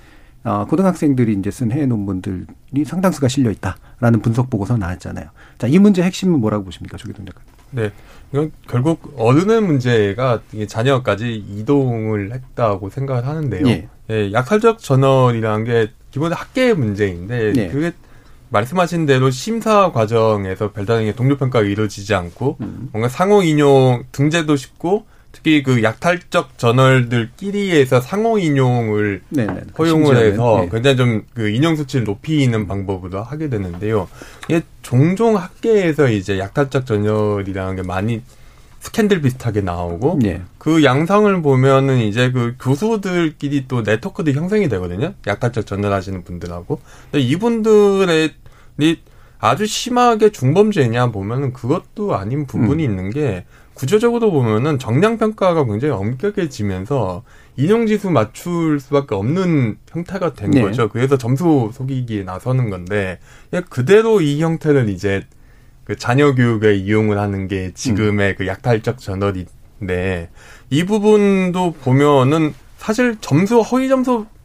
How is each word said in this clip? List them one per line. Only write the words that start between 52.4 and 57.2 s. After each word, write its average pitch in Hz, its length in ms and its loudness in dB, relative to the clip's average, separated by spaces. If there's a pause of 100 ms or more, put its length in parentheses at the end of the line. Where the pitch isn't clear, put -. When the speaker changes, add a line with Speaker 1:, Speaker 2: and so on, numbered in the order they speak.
Speaker 2:
부분이 139 400 0
Speaker 1:
음. 117 40 0
Speaker 2:
있는 95 200 -4
게 117 340 -4 (300)
구조적으로 220 560 2
보면은 131 480 0
정량 180 400 0
평가가 196 480 0
굉장히 117 280 -2
엄격해지면서 107 1300 -4 (340)